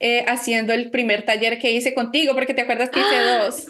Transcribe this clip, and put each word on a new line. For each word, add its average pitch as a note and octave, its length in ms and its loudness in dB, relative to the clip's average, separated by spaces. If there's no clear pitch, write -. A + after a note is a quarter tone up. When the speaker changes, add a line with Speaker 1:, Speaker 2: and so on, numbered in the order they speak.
Speaker 1:
eh, A#3+ 260 0
haciendo A#3 460 0
el A#3 180 -2
primer G#3+ 320 0
taller A3+ 360 0
que A#3+ 120 0
hice B3 220 0
contigo, C4 400 0
porque C4 200 -2
te A#3+ 80 -2
acuerdas A#3+ 280 -2
que - 100 -2
hice G4+ 200 2
Speaker 2:
¡Ah! A#3+ 260 2
Speaker 1:
dos. - 240 -6